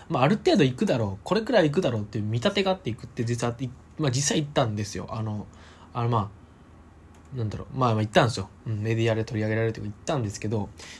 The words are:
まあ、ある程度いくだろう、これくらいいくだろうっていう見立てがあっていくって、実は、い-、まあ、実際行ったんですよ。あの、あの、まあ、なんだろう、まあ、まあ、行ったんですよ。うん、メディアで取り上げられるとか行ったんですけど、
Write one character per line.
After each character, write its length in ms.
ま 120
あ、 20
あ 40
る 100
程 200
度 60
い 80
く 160
だ 100
ろ 240
う、 20
こ 120
れ 80
く 80
ら 100
い 60
い 20
く 120
だ 100
ろ 80
う 20
っ 40
て 120
い 40
う 20
見 160
立 160
て 80
が 80
あ 20
っ 60
て 100
い 60
く 80
っ 40
て、 160
実 220
は、 140
い-、 100
ま 80
あ、 40
実 180
際 120
行 60
っ 20
た 160
ん 100
で 80
す 140
よ。 140
あ 100
の、 240
あ 100
の、 60
ま 200
あ、 40
な 60
ん 60
だ 80
ろ 160
う、 40
ま 120
あ、 40
ま 60
あ、 20
行 80
っ 20
た 120
ん 40
で 60
す 60
よ。 100
う 60
ん、 100
メ 140
デ 80
ィ 80
ア 40
で 80
取 160
り 40
上 60
げ 60
ら 60
れ 60
る 60
と 80
か 60
行 40
っ 20
た 120
ん 60
で 60
す 100
け 80
ど、 220